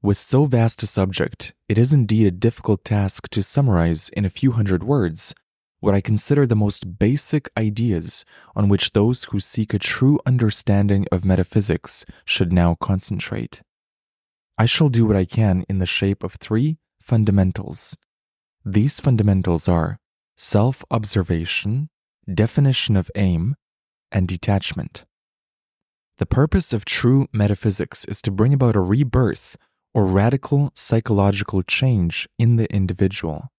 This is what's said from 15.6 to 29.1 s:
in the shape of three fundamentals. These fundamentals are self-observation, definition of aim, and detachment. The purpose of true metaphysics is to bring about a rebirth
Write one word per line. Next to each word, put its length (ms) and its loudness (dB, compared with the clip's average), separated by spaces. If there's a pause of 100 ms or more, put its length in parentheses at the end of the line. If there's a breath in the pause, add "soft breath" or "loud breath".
in 120 -2
the 60 0
shape 380 -2
of 120 -8
three 420 -2 (240)
fundamentals. 960 0 (680)
These 380 0
fundamentals 680 2
are 320 0 (380)
self-observation, 1500 -2 (440)
definition 640 0
of 200 0
aim, 420 0 (560)
and 160 0
detachment. 720 -4 (1160)
The 60 -2
purpose 460 0
of 140 -4
true 480 2
metaphysics 720 -2
is 160 -8
to 100 -4
bring 220 2
about 240 2
a 20 2
rebirth 760 0 (340)